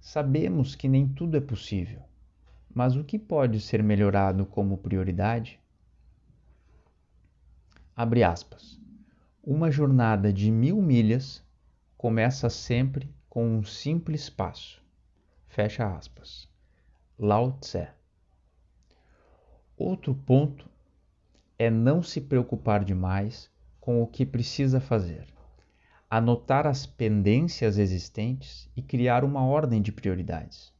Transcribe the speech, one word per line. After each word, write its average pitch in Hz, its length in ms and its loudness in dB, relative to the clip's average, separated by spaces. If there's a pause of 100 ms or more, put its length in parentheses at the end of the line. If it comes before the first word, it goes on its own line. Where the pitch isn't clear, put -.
Sabemos 151 720 0
que - 140 -4
nem 135 200 4
tudo 156 280 -2
é 143 40 2
possível, 101 600 -6 (720)
mas 127 220 2
o 147 80 -4
que 180 120 -8
pode 131 440 0
ser 107 200 0
melhorado 98 640 2
como 98 340 -2
prioridade? 95 840 -2 (2250)
Abre 117 300 4
aspas. - 560 -4 (600)
"Uma 156 280 0
jornada 120 600 4
de 101 180 2
mil 139 320 2
milhas 123 600 2 (520)
começa 117 540 0
sempre 135 580 -2 (200)
com 117 280 -2
um 107 80 -2
simples 160 680 -6
passo." - 500 -10 (680)
Fecha 104 500 -4
aspas. - 520 -20 (720)
Lao 107 420 2
Tse. - 280 -8 (1900)
Outro 180 380 -4
ponto 135 560 0 (880)
é 117 120 2
não 123 320 2
se - 180 -8
preocupar 117 640 0
demais 95 680 -4 (300)
com 120 220 0
o 113 40 0
que - 180 -2
precisa 131 560 0
fazer. 95 460 -4 (840)
Anotar 120 580 2
as 135 200 -2
pendências 110 920 2
existentes 104 1000 -4
e 123 60 -10
criar 123 420 2
uma 139 200 0
ordem 131 360 2
de 104 100 0
prioridades. 90 880 -6